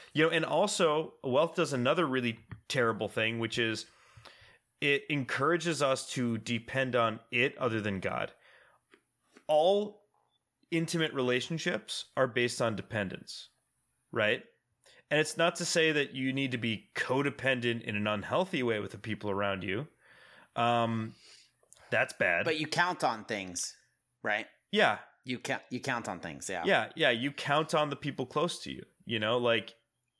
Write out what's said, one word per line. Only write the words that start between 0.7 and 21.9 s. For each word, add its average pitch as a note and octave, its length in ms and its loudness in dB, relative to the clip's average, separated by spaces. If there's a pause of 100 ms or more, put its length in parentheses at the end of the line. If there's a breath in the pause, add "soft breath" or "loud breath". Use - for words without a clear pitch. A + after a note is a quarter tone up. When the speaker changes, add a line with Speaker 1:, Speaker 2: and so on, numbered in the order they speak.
Speaker 1:
wealth C#3+ 340 2
does D3 180 0
another C#3+ 320 2
really B2 320 0 (300)
terrible A2+ 380 2
thing, A2+ 320 0
which A2+ 200 -2
is A2+ 260 0 (960 loud breath)
it C#3+ 300 2
encourages D3+ 720 0
us C3+ 300 0
to A#2 260 0
depend A#2+ 580 -2
on A2 240 2 (100)
it B2 280 2
other A2+ 240 0
than G2 180 -2
God. F2 320 -4 (1120 soft breath)
All G3 580 2 (680)
intimate E3 420 0
relationships C3 920 -2 (100)
are C3+ 100 4
based A#2+ 360 0
on A2+ 140 2
dependence, - 760 -6 (600)
right? A2 320 0 (680 soft breath)
And D3+ 100 2
it's D#3 160 -2
not E3+ 200 2
to F3 100 -4
say D#3+ 260 4
that C#3+ 220 0
you C3 180 0
need C3+ 200 0
to B2+ 60 -2
be A2+ 360 -2
codependent B2+ 880 0
in A2 120 -4
an G#2 120 0
unhealthy B2+ 560 -2
way A2+ 180 0
with G#2 120 -8
the G#2 60 -12
people G#2 320 -6
around G2 340 -2
you. G#2 220 -4 (680 loud breath)
Um, A#2 560 0 (800 loud breath)